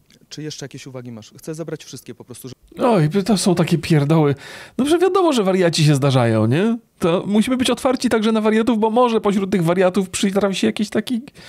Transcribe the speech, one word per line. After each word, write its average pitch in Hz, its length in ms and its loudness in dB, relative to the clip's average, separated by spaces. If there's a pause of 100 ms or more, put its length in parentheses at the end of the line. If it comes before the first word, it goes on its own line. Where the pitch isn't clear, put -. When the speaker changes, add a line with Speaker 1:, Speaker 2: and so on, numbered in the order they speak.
(280)
Speaker 1:
Czy - 140 -16
jeszcze 151 220 -14
jakieś 135 220 -16
uwagi 127 260 -16
masz? 107 260 -18
Chcę 160 160 -12
zebrać 160 300 -12
wszystkie - 300 -18
po - 100 -20
prostu, 123 240 -18
że 123 60 -18 (300)
Speaker 2:
Oj, 196 240 2 (180)
to 208 120 2
są 185 160 2
takie 175 240 0
pierdoły. 151 560 2 (440)
No, 254 80 0
że 330 120 2
wiadomo, 359 340 2
że 233 100 2
wariaci 175 420 2
się 151 100 6
zdarzają, 123 520 2
nie? 202 320 0 (200)
To 165 280 0
musimy 220 300 0
być 254 140 0
otwarci 254 380 -2
także 220 240 0
na 220 80 0
wariatów, 220 380 2
bo 220 120 2
może 233 300 2
pośród 196 300 0
tych 190 140 0
wariatów 185 460 0
przytrafi 196 440 0
się 220 120 -2
jakiś 214 240 -2
taki 226 300 -4 (280)